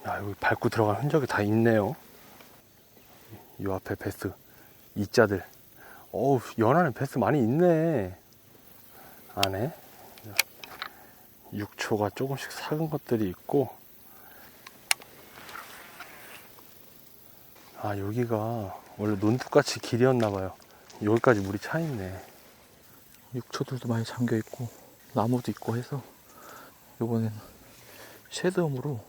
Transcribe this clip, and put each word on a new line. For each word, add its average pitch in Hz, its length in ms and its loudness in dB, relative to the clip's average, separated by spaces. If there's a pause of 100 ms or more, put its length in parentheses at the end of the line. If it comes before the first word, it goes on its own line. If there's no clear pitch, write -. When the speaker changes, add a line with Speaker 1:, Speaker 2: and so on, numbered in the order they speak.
Speaker 1:
야, - 120 -4
여기 98 220 -6
밟고 - 280 0
들어간 107 280 4
흔적이 143 300 0
다 - 160 0
있네요. 110 520 4 (1700)
요 98 120 -2
앞에 92 200 -4
베스 98 380 -6 (640)
이자들. 101 460 4 (680)
어우, 123 280 2 (180)
연안에 135 320 6
베스 135 280 -4
많이 120 200 4
있네. 151 800 2 (1200)
안에 98 360 -2 (1800)
육초가 104 640 -2
조금씩 135 340 -4
삭은 156 400 -4
것들이 117 380 0
있고. 120 420 0 (4000)
아, 104 160 -4
여기가 110 760 -2 (240)
원래 104 200 2
논두같이 120 640 4
길이었나 120 500 4
봐요. 95 220 -4 (500)
여기까지 110 380 6
물이 98 200 -4
차 - 180 -4
있네. 101 420 -4 (1120)
Speaker 2:
육초들도 127 540 -6
많이 117 160 2
잠겨 120 320 0
있고 113 320 -6 (440)
나무도 117 400 2
있고 - 240 -4
해서 123 260 -6 (1000)
요번엔 113 320 0 (1000)
쉐드홈으로 147 800 -2